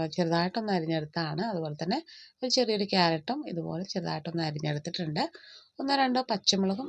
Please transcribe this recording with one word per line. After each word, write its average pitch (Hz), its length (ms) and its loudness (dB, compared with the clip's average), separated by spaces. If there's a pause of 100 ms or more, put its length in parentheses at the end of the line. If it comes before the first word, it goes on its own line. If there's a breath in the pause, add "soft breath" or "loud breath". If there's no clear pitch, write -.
ചെറുതായിട്ടൊന്ന് 180 640 0
അരിഞ്ഞെടുത്താണ്. 160 680 -2
അതുപോലെ 165 320 -4
തന്നെ 175 220 -2 (380 loud breath)
ഒരു 254 160 -4
ചെറിയൊരു 214 340 2
ക്യാരറ്റും 180 640 2
ഇതുപോലെ 165 380 -4
ചെറുതായിട്ടൊന്ന് 165 580 -2
അരിഞ്ഞെടുത്തിട്ടുണ്ട്. 151 800 -2 (540 loud breath)
ഒന്നോ 269 200 -2
രണ്ടോ 254 280 4
പച്ചമുളകും 196 640 0